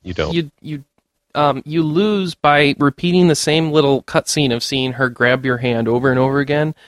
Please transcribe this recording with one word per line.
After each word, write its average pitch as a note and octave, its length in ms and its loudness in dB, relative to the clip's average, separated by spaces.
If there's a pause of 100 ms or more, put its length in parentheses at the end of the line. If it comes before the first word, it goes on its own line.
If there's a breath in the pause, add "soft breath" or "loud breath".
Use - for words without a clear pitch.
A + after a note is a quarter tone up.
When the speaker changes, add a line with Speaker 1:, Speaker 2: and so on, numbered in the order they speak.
Speaker 1:
You F2+ 100 -10
don't. D#2+ 200 -4
Speaker 2:
You, E3 180 -4 (100)
you, D3+ 220 -12 (500)
um, C#3+ 320 0
you D#3 180 -2
lose F#3 520 -2
by D3 420 2
repeating F3 500 2
the D#3 80 4
same D#3 360 0
little C#3 320 2
cutscene D3 500 -2
of A#2 80 -4
seeing C3 320 -4
her B2+ 160 -2
grab B2 360 0
your B2+ 120 -2
hand A#2 300 -2
over B2 240 0
and B2+ 80 2
over C3+ 220 0
again D3 340 -2 (120)